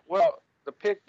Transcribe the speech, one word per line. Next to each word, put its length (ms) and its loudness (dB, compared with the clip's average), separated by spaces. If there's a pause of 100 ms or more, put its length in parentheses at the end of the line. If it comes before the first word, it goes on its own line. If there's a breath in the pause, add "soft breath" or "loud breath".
Well, 340 0 (220)
to 80 -12
pick 360 -6